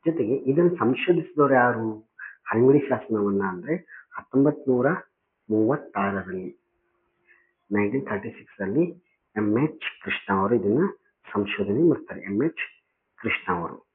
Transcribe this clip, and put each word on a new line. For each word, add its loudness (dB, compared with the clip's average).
ಜೊತೆಗೆ 0
ಇದನ್ನು 2
ಸಂಶೋಧಿಸಿದವರು 2
ಯಾರು? 0
ಹಲ್ಮಿಡಿ 4
ಶಾಸನವನ್ನ -2
ಅಂದ್ರೆ -4
ಹತ್ತೊಂಬತ್ 0
ನೂರ 2
ಮೂವತ್ತಾರರಲ್ಲಿ, -2
ನೈನ್ಟೀನ್ 0
ಥರ್ಟಿ -6
ಸಿಕ್ಸ್ -16
ರಲ್ಲಿ 0
ಎಂ 0
ಎಚ್ -8
ಕೃಷ್ಣ -4
ಅವರು 2
ಇದನ್ನ 2
ಸಂಶೋಧನೆ 2
ಮಾಡ್ತಾರೆ. -2
ಎಂ -2
ಎಚ್ -6
ಕೃಷ್ಣ -6
ಅವರು. -8